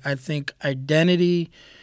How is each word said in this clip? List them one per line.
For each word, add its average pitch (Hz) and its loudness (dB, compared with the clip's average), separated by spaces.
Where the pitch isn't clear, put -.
I 143 -2
think 143 -8
identity, 165 2